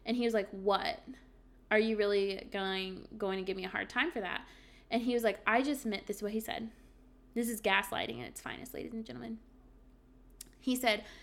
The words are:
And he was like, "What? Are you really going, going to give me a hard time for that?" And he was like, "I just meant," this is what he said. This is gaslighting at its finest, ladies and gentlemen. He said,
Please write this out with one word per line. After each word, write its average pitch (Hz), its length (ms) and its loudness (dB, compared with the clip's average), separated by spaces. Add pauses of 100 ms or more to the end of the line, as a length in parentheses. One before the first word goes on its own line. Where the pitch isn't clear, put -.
And 233 100 2
he 240 80 4
was 226 100 4
like, 202 160 2
"What? 190 500 2 (720)
Are 214 80 8
you 220 180 6
really 202 560 2
going, 190 540 -2 (100)
going 190 220 0
to 185 60 -2
give 190 120 -2
me 185 80 -4
a 185 40 -4
hard 196 200 -2
time 277 240 0
for 240 80 -4
that?" 180 220 -4 (480)
And 240 120 2
he 240 120 2
was 233 100 2
like, 202 220 2
"I 226 160 6
just 277 240 -2
meant," 208 200 -4
this 202 120 -4
is - 40 -12
what 208 100 -4
he 220 80 -2
said. 226 300 -6 (640)
This 233 140 0
is 220 120 -4
gaslighting 202 600 0
at 120 80 -10
its - 120 -14
finest, - 340 -10
ladies - 180 -8
and 226 120 -8
gentlemen. 233 340 -10 (1200)
He 254 160 0
said, 214 280 2 (180)